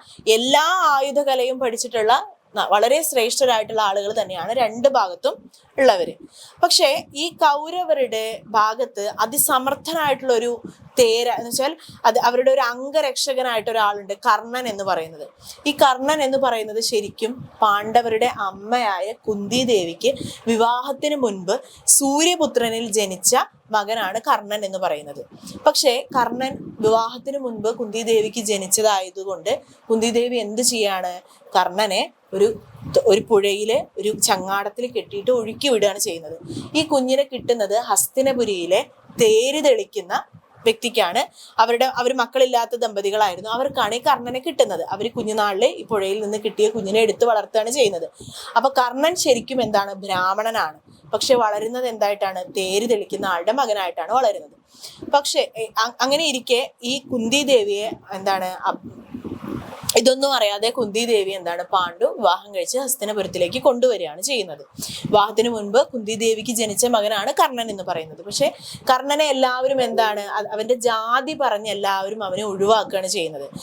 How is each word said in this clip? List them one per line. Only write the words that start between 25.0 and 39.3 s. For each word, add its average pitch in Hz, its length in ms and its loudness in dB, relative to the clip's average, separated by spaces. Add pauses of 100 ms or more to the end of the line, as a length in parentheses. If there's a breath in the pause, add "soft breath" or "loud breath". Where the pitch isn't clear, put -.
പക്ഷേ 285 500 4
കർണൻ 247 380 0 (260)
വിവാഹത്തിന് 233 580 0
മുൻപ് 226 320 -4 (100)
കുന്തി 220 240 -6
ദേവിക്ക് 220 380 0
ജനിച്ചതായതുകൊണ്ട് 196 1120 -2 (380 loud breath)
കുന്തി 226 200 2
ദേവി 240 280 0
എന്ത് 220 240 -4
ചെയ്യാണ്? 196 520 0 (420 soft breath)
കർണനെ 190 580 0 (200)
ഒരു, 202 140 4 (640)
ഒരു 208 180 6
പുഴയിലെ 208 560 2 (120)
ഒരു 202 140 -2 (160)
ചങ്ങാടത്തിൽ 202 640 -2
കെട്ടിയിട്ട് 202 400 -4
ഒഴുക്കി 226 420 -2
വിടുകയാണ് 202 260 2
ചെയ്യുന്നത്. 165 380 -6 (380 loud breath)
ഈ 311 60 4 (100)
കുഞ്ഞിനെ 262 320 4
കിട്ടുന്നത് 233 520 0 (140)
ഹസ്തിനപുരിയിലെ 214 880 2 (420)
തേര് 247 420 4